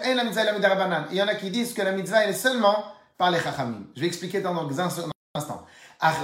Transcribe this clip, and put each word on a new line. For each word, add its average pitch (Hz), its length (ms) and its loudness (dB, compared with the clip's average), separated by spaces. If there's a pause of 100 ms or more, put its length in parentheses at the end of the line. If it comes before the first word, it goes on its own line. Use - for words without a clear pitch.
ein 254 140 0
la 233 80 0
mitzvah 214 180 0
ela 214 120 2
midarabanan. 185 580 2
Il 185 60 0
y 202 40 2
en 202 60 0
a 208 80 0
qui 190 140 -6
disent 233 220 -2
que 208 100 -2
la 190 100 0
mitzvah, 196 320 2
elle 202 60 2
est - 20 0
seulement 214 520 2 (320)
par 180 140 2
les 170 80 2
chachamim. 127 560 -4
Je 127 60 -12
vais 170 80 0
expliquer 185 320 -4
dans, 180 140 -2
dans 156 260 -2
un 180 80 0 (460)
instant. 120 300 -8 (360)
Ach 156 240 4